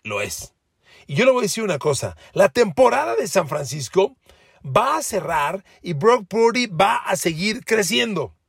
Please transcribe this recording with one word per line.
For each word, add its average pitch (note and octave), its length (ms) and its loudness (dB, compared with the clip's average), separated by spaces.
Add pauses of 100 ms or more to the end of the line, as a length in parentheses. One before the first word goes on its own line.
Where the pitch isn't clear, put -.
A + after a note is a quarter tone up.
Lo G#2 160 -6
es. - 340 -10 (520)
Y C#3 80 -10
yo F#3+ 100 4
le C4 80 6
voy B3 80 2
a - 20 -2
decir A3 220 -4
una E3+ 140 -2
cosa: B2 380 -2 (160)
la - 160 4
temporada B3+ 680 2
de C4 120 -2
San E3+ 200 0
Francisco D3+ 680 -2 (480)
va A3+ 320 2
a D#4 60 -4
cerrar E3 640 -4 (180)
y F3 120 -6
Brock G#3 340 2
Purdy A3+ 380 2
va G3 300 2
a G3+ 200 -4
seguir F#3+ 480 -4
creciendo. G#3+ 720 -2 (140)